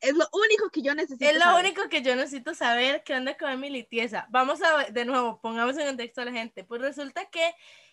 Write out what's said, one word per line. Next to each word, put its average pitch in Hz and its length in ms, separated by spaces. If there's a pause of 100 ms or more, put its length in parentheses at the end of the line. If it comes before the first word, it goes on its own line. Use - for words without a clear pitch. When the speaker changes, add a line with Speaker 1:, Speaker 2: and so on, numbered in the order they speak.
Speaker 1:
Es 269 140
lo 330 180
único 415 380
que 311 120
yo 277 120
necesito 277 340
Speaker 2:
Es 302 60
lo 320 80
Speaker 1:
saber. 359 220
Speaker 2:
único 392 240
que 302 140
yo 247 140
necesito 277 380
saber, 254 500
qué 294 100
onda 262 220
con 294 140
Emily 262 340
Tiesa. 226 460
Vamos 269 320
a 320 140
ver, 262 160
de 240 120
nuevo, 247 360
pongamos 233 360
en 302 100
contexto 247 360
a - 40
la 247 60
gente. 233 320
Pues 240 160
resulta 277 500
que 339 240 (380)